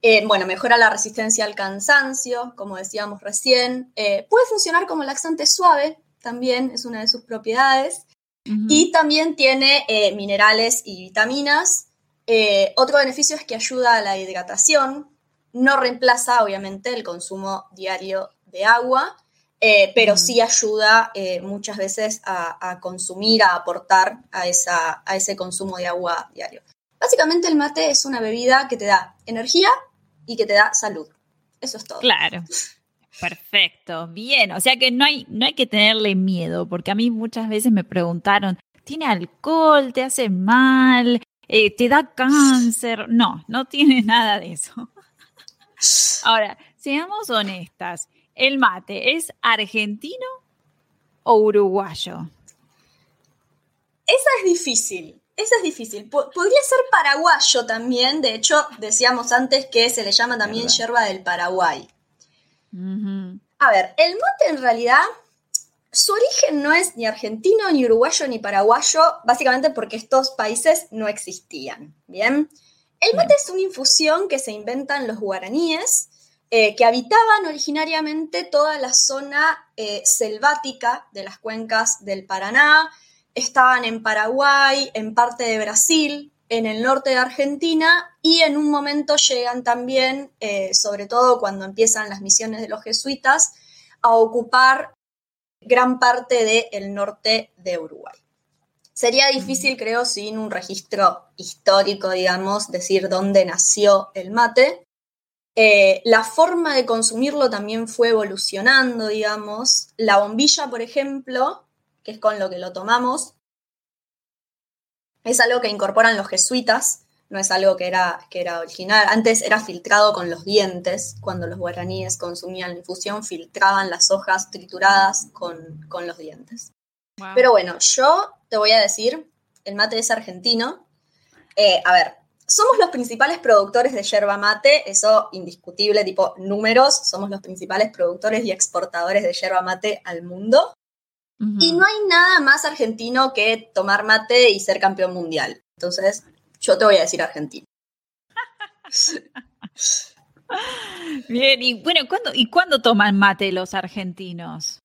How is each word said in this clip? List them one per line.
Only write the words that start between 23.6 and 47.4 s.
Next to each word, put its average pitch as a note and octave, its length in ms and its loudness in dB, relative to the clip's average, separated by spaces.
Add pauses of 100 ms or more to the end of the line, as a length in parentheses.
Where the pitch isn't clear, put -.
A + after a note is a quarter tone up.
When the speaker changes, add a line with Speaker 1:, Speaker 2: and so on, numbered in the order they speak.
Speaker 1:
a F3+ 160 -4
esa, F3 580 -2
a F#3+ 100 -4
ese F#3+ 200 -4
consumo F#3 400 -8
de F3+ 100 -8
agua F3 480 -6
diario. - 280 -14 (360)
Básicamente, D#4+ 500 2
el D#4+ 80 0
mate D4 340 0
es C#4 140 0
una C4 160 -6
bebida B3 480 0
que A#3+ 100 -6
te G#3 80 -8
da F#3+ 280 0 (120)
energía B3 420 0 (580)
y A#3 100 -12
que A3+ 100 0
te G3+ 80 -2
da G#3 200 4
salud. E3+ 340 -6 (520)
Eso B3+ 160 -12
es - 80 -16
todo. - 160 -14
Speaker 2:
Claro. F3+ 420 0 (800)
Perfecto. E3+ 880 -4
Bien. A3 440 -2
O F#3+ 80 -6
sea B3+ 160 2
que B3+ 140 0
no B3 140 0
hay, D4 240 0
no A#3 180 -4
hay D4 80 -4
que B3 140 -2
tenerle G#3+ 480 2
miedo, F3 520 -2
porque F3 220 -8
a G3+ 60 -2
mí A#3 160 0
muchas A3+ 360 -8
veces G#3+ 220 0
me G3+ 140 2
preguntaron, F#3 760 -2 (240)
"¿Tiene D4+ 240 -8
alcohol? C#4 840 2
¿Te B3+ 100 -2
hace C4 280 -2
mal? B3 920 4 (240)
Eh, G#3 300 2
¿te A#3+ 120 2
da C#4 260 2
cáncer?". B3+ 960 2
No, A3+ 380 2
no B3+ 200 -6
tiene C#4 360 4
nada G#3+ 380 2
de F3 120 -12
eso. A#3 380 -14 (1300)
Ahora, A3 320 0 (200)
seamos F4 540 -8
honestas. F#3 800 -8 (260)